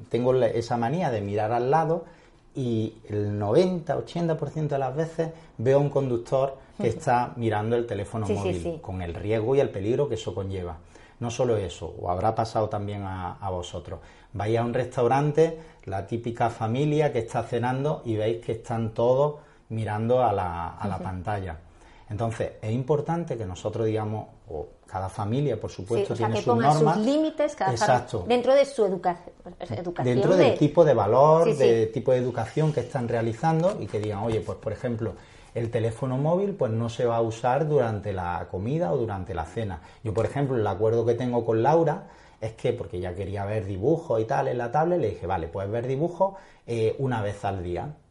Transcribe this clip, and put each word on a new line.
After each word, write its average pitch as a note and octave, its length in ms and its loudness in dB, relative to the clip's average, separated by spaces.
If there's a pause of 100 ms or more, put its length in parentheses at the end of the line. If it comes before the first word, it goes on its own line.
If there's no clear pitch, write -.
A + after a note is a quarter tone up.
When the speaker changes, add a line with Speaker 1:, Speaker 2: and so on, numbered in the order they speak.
Speaker 1:
tengo B2 240 2
la, B2 160 4
esa A#2 280 -2
manía C3+ 340 0
de A2 100 -2
mirar G#2 320 -2
al A#2+ 180 0
lado D#3+ 340 2 (480)
y A#2 420 -2 (140)
el G#2 300 -2
noventa, D#3 580 2
ochenta D#3+ 400 -2
por D3 140 -6
ciento D3+ 240 -2
de C3+ 60 0
las C3 160 -4
veces D#3+ 340 -2 (260)
veo C3 220 4
a - 20 6
un C#3+ 80 2
conductor C3+ 720 0 (220)
que A#2+ 80 2
Speaker 2:
Ujú. - 100 -2
Speaker 1:
está B2 380 2
mirando A2+ 400 0
el A#2+ 100 0
teléfono G2+ 400 -4
Speaker 2:
Sí, G#2+ 80 0
sí, G2+ 60 0
Speaker 1:
móvil, F2+ 220 -2
Speaker 2:
sí. E2 200 -6
Speaker 1:
con F#2 200 -8
el E2+ 120 -6
riesgo G#2+ 400 0
y C#3 60 6
el A#2+ 100 2
peligro B2 380 0
que - 80 -4
eso - 180 -8
conlleva. F#2+ 440 -6 (420)
No A#2+ 100 -6
solo A#2+ 280 0
eso, F2 420 -8
o F#2 100 -4
habrá G#2 240 0
pasado A2 360 0
también G2+ 320 -6
a, F#2+ 320 -6
a G2 160 -6
vosotros. F2 500 -8 (320)
Vais A2 260 0
a A#2 60 0
un A#2+ 80 -2
restaurante, C#3+ 880 2 (260)
la F#2+ 220 -6
típica A#2 420 -2
familia C#3+ 640 0
que A#2+ 80 0
está A2+ 220 -4
cenando B2+ 640 -2
y A2 100 -2
veis A2+ 280 -2
que B2 80 -4
están A2+ 420 -4
todos C3 400 2 (340)
mirando A2+ 560 0
a G#2+ 80 4
la, F2 380 -2
a G#2 180 -8
la F#2 80 -2
Speaker 2:
Ujú. F2+ 80 -8
Speaker 1:
pantalla. F#2 540 -6 (500)
Entonces, A2+ 440 -4 (100)
es A2 100 -2
importante D3+ 640 -2
que A2+ 80 -6
nosotros G#2 420 -4
digamos, G#2+ 420 -2 (200)
o D2+ 180 -8 (200)
cada F#2+ 240 -6
familia, A2+ 500 -2
por - 100 -8
supuesto, G#2+ 380 -2
Speaker 2:
Sí, B2 60 -4
o - 20 -4
sea, A2+ 100 0
Speaker 1:
tiene A2 100 0
Speaker 2:
que G3+ 60 -2
Speaker 1:
sus B3 120 2
Speaker 2:
ponga A#3 180 6
Speaker 1:
normas. D3+ 240 6
Speaker 2:
sus G#3+ 80 0
límites, D4+ 500 0
cada - 180 0
fam-, - 20 0
Speaker 1:
Exacto. A2 520 2
Speaker 2:
dentro B3 280 4
de C#4 100 8
su B3+ 220 2
educa-, F3+ 340 0 (480)
educación B2 460 -2
Speaker 1:
Dentro D#3 220 6
del C#3+ 160 8
Speaker 2:
de - 40 0
Speaker 1:
tipo D3+ 300 6
de C#3 80 6
valor, C3+ 540 8
Speaker 2:
Sí, A3 40 4
sí. C#3 60 0
Speaker 1:
de A#2 300 6
tipo B2+ 240 2
de B2+ 60 6
educación B2+ 540 0
que B2+ 80 0
están A#2 280 -4
realizando D#3+ 680 2
y G#2+ 80 -8
que G#2 140 -4
digan, G2+ 240 -4
"Oye, A2+ 160 0
pues, F#2+ 180 -8
por G#2+ 140 -6
ejemplo, A2+ 400 -4 (420)
el A2+ 160 -2
teléfono A#2 460 -2
móvil, F3 380 0
pues, B2 180 0
no A2+ 160 0
se B2 180 -2
va A#2 100 2
a A#2 40 2
usar B2 480 0
durante A2+ 440 0
la F2 380 -4
comida D3+ 420 -2
o D3 40 0
durante G2 360 -4
la D#2+ 120 -4
cena". F#2+ 360 -6 (220)
Yo, A2 100 -4
por A2 140 2
ejemplo, C3+ 300 0
el G#2+ 100 2
acuerdo A2+ 400 2
que A#2+ 80 4
tengo A#2+ 300 0
con A2+ 180 2
Laura D3+ 460 4 (320)
es A2 140 -6
que, B2+ 180 -2
porque F#2 240 -8
ella F2+ 180 -6
quería G2 300 -6
ver G#2 220 -4
dibujos A2+ 540 0
y A2 40 0
tal C3+ 240 0
en B2+ 100 -2
la A#2+ 140 -4
tablet, E3+ 280 2
le A2 100 0
dije, F2+ 180 -8
"Vale, F2 180 -2
puedes G2 240 -6
ver A#2 160 -2
dibujos, E3+ 480 -2 (320)
eh, A2+ 320 0
una B2 240 0
vez G2+ 220 -6
al F#2+ 180 -2
día". F2 320 -6 (160)